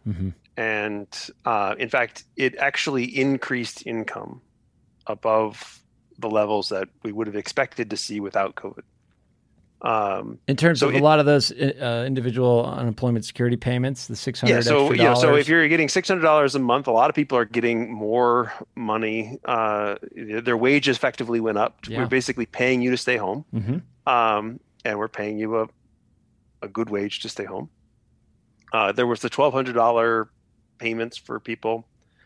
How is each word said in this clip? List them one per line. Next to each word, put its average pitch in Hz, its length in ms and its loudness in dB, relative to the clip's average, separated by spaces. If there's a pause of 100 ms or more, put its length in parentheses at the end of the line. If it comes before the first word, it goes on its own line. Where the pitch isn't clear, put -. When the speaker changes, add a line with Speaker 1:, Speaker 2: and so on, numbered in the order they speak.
Speaker 1:
Mm-hmm. 92 220 -4 (280)
Speaker 2:
And, 104 500 -4 (380)
uh, 104 340 0
in 123 100 -4
fact, 123 360 -2 (120)
it 131 200 0
actually 135 480 -2
increased 127 800 -2
income 117 560 -8 (640)
above 110 760 -2 (360)
the 117 120 -6
levels 104 400 0
that 95 180 -4 (160)
we 110 80 -6
would 107 160 -6
have 101 80 -8
expected 117 540 -4
to 104 80 -6
see 104 240 -6
without 98 340 -2
covid. - 280 -12 (1000)
Um, 101 640 -4
Speaker 1:
In 139 80 0
terms 156 240 2
Speaker 2:
so 135 80 4
Speaker 1:
of 131 60 0
a 135 40 0
Speaker 2:
it 139 60 4
Speaker 1:
lot 151 160 6
of 143 60 4
those, 143 260 4
uh, 123 560 -2
individual 123 580 2
unemployment 120 600 -2
security 120 320 0
payments, 123 500 -2
the 117 80 -8
six - 240 -8
hundred 110 140 4
Speaker 2:
Yeah, 120 80 4
so, 139 260 4
Speaker 1:
extra - 100 2
Speaker 2:
you - 60 6
know, - 120 6
so - 120 6
Speaker 1:
dollars. 147 140 6
Speaker 2:
if 143 80 -2
you're 160 180 6
getting 156 220 2
six - 180 0
hundred 185 140 0
dollars 151 340 4
a 143 40 0
month, 131 280 2
a 127 40 2
lot 120 180 6
of 151 60 -2
people 139 220 0
are 117 80 2
getting 117 480 0
more 117 600 2 (220)
money. 110 680 -4
Uh, 107 520 -2 (200)
their 117 400 -4
wage 135 320 2
effectively 117 540 0
went 110 160 0
up. - 300 -2
Speaker 1:
Yeah. 113 120 -6
Speaker 2:
We're 127 80 -2
basically 127 380 -2
paying 123 360 0
you 123 100 0
to 123 60 2
stay 123 200 0
home. 107 260 -4 (100)
Speaker 1:
Mm-hmm. 120 580 -4
Speaker 2:
Um, 113 500 0 (240)
and 107 120 -2
we're 107 120 -4
paying 107 280 -6
you 110 220 -2
a, 110 80 -2 (920)
a - 80 -10
good 110 200 -4
wage 101 300 -4
to - 100 -12
stay - 140 -8
home. 98 260 -10 (1000)
Uh, 104 220 0
there 123 120 2
was 117 140 0
the 120 100 -4
twelve 139 240 2
hundred 127 200 -2
dollar 117 560 2 (480)
payments 113 400 -6
for 113 220 -10
people. 113 460 -6 (400)